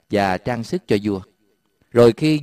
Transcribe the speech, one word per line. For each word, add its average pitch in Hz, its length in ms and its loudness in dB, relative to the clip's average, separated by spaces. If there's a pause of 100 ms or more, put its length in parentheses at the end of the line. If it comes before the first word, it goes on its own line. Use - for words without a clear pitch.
và 98 280 -2
trang 117 260 -8
sức 180 240 -8
cho 110 160 0
vua. 101 180 -4 (680)
Rồi 120 260 6
khi 156 260 -2